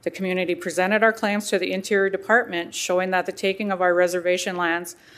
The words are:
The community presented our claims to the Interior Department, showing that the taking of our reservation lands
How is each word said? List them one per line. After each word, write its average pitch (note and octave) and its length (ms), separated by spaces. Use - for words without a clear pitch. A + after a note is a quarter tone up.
The E3+ 80
community F#3 440
presented F#3 480
our A3 80
claims G#3 380
to G3 100
the F#3 140
Interior G3 360
Department, F#3+ 640
showing F#3 380
that F3+ 140
the F#3 80
taking G3 360
of F#3 120
our F3+ 120
reservation F3+ 600
lands F3 400